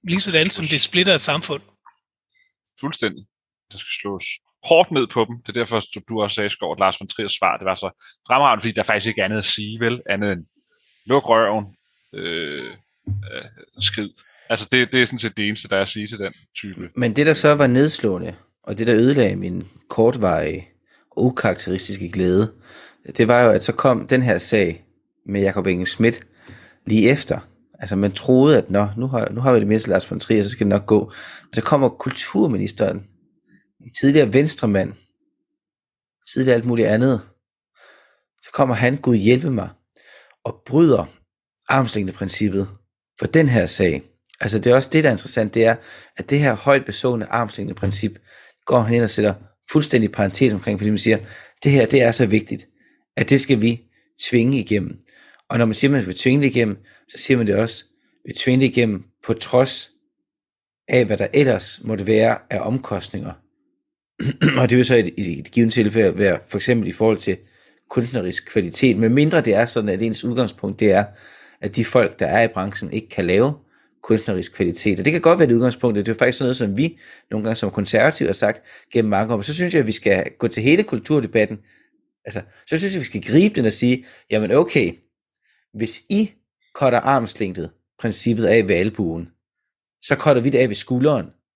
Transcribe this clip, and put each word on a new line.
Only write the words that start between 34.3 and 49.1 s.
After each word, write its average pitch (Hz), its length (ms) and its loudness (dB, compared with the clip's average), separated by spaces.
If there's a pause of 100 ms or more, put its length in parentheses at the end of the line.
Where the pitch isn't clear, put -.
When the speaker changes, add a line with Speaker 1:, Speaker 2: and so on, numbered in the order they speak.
Speaker 3:
venstremand, 110 600 0 (1400)
tidligere 131 220 2
alt 117 100 -2
muligt 117 220 2
andet, 113 340 2 (1200)
så - 100 -20
kommer 131 220 0
han, 127 220 0
Gud 123 180 2
hjælpe 123 360 2
mig, 95 180 -4 (720)
og - 220 -12
bryder 131 400 2 (640)
armslængdeprincippet 98 960 -2 (520)
for - 80 -6
den 160 220 2
her 110 160 2
sag. 85 360 0 (400)
Altså, 107 180 -2
det 120 120 2
er 123 40 8
også 131 180 2
det, 160 100 4
der 147 60 4
er 120 40 2
interessant, 104 400 -4
det 113 120 4
er, 117 100 4 (420)
at - 120 -12
det 143 100 2
her 139 160 2
højt 139 300 2
besående 120 400 -2
armslængdeprincip 104 960 -4 (460)
går 123 140 2
han 117 160 0
ind 120 80 2
og 107 60 -2
sætter 104 240 0 (380)